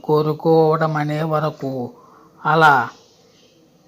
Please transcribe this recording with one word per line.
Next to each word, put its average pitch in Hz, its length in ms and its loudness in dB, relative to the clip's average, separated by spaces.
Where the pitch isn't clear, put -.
కోరుకోవడమనే 156 1200 0
వరకు 151 480 -4
అలా 151 340 4